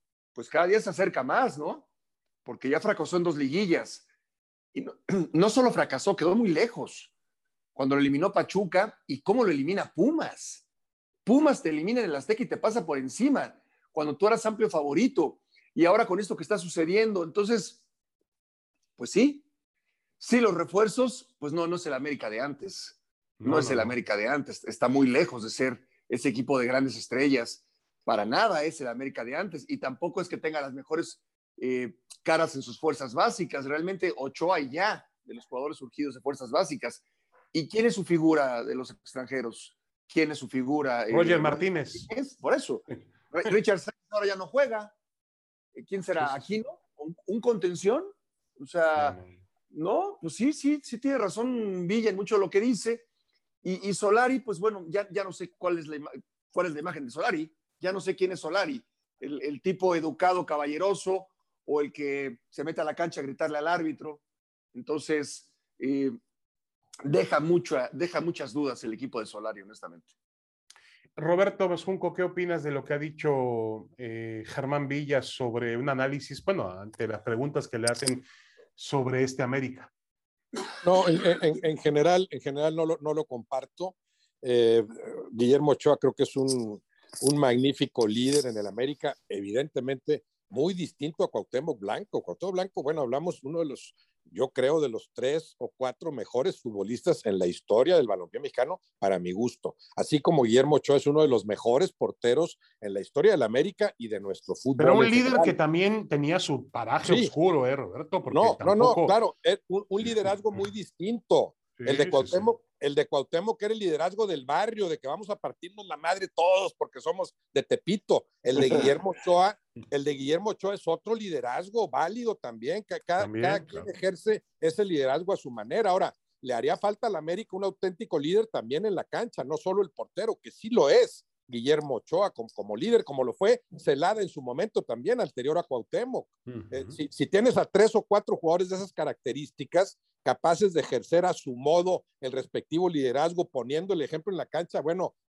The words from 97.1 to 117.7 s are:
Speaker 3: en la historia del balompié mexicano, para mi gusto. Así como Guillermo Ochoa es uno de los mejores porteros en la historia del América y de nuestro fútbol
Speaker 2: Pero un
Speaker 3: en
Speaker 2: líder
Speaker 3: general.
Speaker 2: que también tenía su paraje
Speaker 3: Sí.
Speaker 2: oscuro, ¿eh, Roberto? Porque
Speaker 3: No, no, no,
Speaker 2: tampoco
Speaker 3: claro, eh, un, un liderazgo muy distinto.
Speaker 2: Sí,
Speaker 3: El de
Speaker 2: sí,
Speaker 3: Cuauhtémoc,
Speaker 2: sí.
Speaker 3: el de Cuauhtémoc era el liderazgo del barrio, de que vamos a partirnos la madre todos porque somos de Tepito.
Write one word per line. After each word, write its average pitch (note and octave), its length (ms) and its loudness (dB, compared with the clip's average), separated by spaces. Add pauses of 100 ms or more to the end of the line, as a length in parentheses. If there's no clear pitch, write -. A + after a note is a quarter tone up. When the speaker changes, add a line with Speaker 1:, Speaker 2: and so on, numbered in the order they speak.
Speaker 3:
en G2 120 0
la F2+ 100 2
historia C3 500 4
del C3 100 4
balompié F#2+ 320 -6
mexicano, C#3 400 -4 (180)
para G2 220 0
mi F2 140 -4
gusto. A2 420 -4 (220)
Así C#3+ 240 0
como D#3+ 220 4
Guillermo C3 340 6
Ochoa C#3+ 180 2
es C#3+ 120 2
uno D3 140 4
de D#3 60 8
los A2+ 180 2
mejores A#2+ 460 0
porteros B2+ 640 0 (220)
en G#2 140 -8
la F#2+ 80 -4
historia E3 300 4
del D#3 120 4
América D3+ 540 0
y A2+ 100 -8
de G#2 140 -6
nuestro F#2 340 -6
fútbol B2+ 220 -2
Speaker 2:
Pero E3+ 220 8
un - 40 8
Speaker 3:
en A3+ 80 4
Speaker 2:
líder B3 140 6
Speaker 3:
general. - 200 4
Speaker 2:
que F#3 80 4
también E3+ 540 2
tenía D3+ 320 0
su B2+ 300 -4
paraje B2 440 0
Speaker 3:
Sí. A#3 120 4
Speaker 2:
oscuro, D3+ 420 2
¿eh, C3+ 80 0
Roberto? C3+ 480 -6
Porque B2+ 160 -2
Speaker 3:
No, G#3+ 180 6
no, G3 180 4
no, A#3 100 6
Speaker 2:
tampoco F3+ 200 4
Speaker 3:
claro, F#3 380 4
eh, F#3 240 2
un, G3 220 -2
un G3+ 120 0
liderazgo G#3 520 -2
muy G3 180 -4
distinto. F#3 840 0 (220)
Speaker 2:
Sí, B2+ 80 -12
Speaker 3:
El C3+ 120 2
de C#3+ 80 4
Speaker 2:
sí, - 40 -2
Speaker 3:
Cuauhtémoc, G3 500 2
Speaker 2:
sí. - 80 -20 (120)
Speaker 3:
el C#3+ 160 -2
de D3 100 4
Cuauhtémoc E3 560 -2
era G#3 100 -2
el A3+ 80 -6
liderazgo F#3 460 0
del D#3 220 -4
barrio, G3+ 420 -2
de D#3 80 -4
que C3 100 -10
vamos F3+ 220 -6
a G3+ 60 -6
partirnos F#3 500 -12
la E3 100 -10
madre F3 320 -2
todos F#3 460 4
porque - 260 -6
somos E3+ 360 -6 (180)
de C#3 80 2
Tepito. - 680 0 (120)